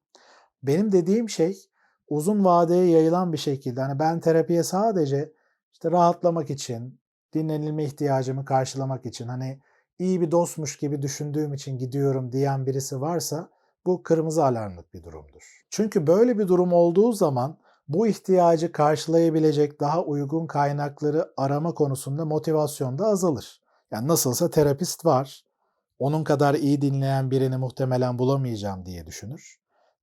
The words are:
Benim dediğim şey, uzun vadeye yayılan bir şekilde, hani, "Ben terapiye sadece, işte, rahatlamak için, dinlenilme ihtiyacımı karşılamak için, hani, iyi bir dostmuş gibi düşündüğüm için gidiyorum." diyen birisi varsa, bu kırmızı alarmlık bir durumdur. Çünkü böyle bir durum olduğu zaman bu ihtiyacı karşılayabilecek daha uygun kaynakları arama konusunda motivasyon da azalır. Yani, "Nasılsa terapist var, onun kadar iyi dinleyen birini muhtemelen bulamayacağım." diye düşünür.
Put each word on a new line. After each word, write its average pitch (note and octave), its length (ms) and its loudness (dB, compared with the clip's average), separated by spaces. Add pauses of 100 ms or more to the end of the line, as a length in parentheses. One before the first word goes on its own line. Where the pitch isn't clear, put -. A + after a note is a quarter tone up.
(640)
Benim F3+ 300 0
dediğim G3 360 2
şey, F3 300 -2 (500)
uzun F#3+ 360 0
vadeye F3 460 6
yayılan E3 420 4
bir D3 60 -2
şekilde, C3+ 420 -4
hani, C3+ 180 -4
"Ben D#3+ 220 0
terapiye E3 420 2
sadece, D#3 680 0 (400)
işte, - 180 -6
rahatlamak E3+ 600 2
için, B2+ 500 -10 (340)
dinlenilme D#3 500 -2
ihtiyacımı C3+ 600 -2
karşılamak C3+ 640 -4
için, A#2 220 -12
hani, C3 320 -10 (380)
iyi F#3 220 0
bir E3 100 0
dostmuş E3 460 -2
gibi C#3+ 260 -4
düşündüğüm D3 520 -6
için C3+ 240 -10
gidiyorum." C3 540 -2
diyen C3+ 340 -2
birisi C3+ 340 -6
varsa, D#3+ 500 -6 (360)
bu F3+ 160 0
kırmızı D#3+ 420 0
alarmlık G#2+ 500 -4
bir E2+ 80 -16
durumdur. - 680 -20
Çünkü G3+ 360 -2
böyle G#3 320 4
bir G3+ 100 0
durum F3+ 240 4
olduğu F3 400 4
zaman C#3+ 460 -2 (300)
bu F3+ 180 0
ihtiyacı E3+ 640 2
karşılayabilecek D#3 1080 2
daha D3+ 240 0
uygun D3 420 -4
kaynakları D3 920 -2
arama D3 380 -2
konusunda C#3 500 -2
motivasyon D3+ 720 -2
da G3+ 80 -2
azalır. F3 540 -2 (300)
Yani, A#2 180 -6
"Nasılsa D#3+ 420 0
terapist D3 560 0
var, C#3 380 0 (540)
onun D3+ 260 0
kadar C#3+ 300 4
iyi C#3+ 280 2
dinleyen C3+ 480 0
birini C3 260 0
muhtemelen B2+ 640 -2
bulamayacağım." A2+ 680 -2
diye F2 200 -14
düşünür. - 540 -16 (420)